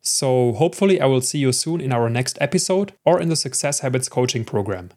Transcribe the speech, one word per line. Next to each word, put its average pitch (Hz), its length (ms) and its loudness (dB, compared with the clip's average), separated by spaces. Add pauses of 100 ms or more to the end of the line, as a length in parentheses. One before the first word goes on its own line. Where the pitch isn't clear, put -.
So 127 520 2
hopefully 180 460 2
I 135 60 2
will 131 160 4
see 147 180 -4
you 135 140 2
soon 165 280 -4
in 135 120 -2
our 120 160 2
next 123 320 -4
episode 190 520 0 (100)
or 175 160 4
in 170 100 0
the 160 60 0
Success 139 440 -4
Habits 127 300 -2
coaching 123 340 -2
program. 98 540 -4